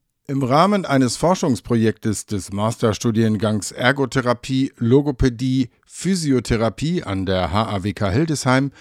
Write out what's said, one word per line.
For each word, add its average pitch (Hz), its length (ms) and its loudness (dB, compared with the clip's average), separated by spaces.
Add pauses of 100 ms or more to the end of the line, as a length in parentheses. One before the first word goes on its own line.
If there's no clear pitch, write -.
(280)
Im 135 160 -2
Rahmen 165 420 2
eines 131 300 2
Forschungsprojektes 117 1080 0
des 98 260 -6
Masterstudiengangs 110 1200 0
Ergotherapie, 131 1040 -2
Logopädie, 131 920 2 (140)
Physiotherapie 143 1160 -2
an 95 240 -4
der 92 240 0
H 104 240 0
A 98 80 -4
W 101 100 -2
K 101 160 -2
Hildesheim 135 600 0 (100)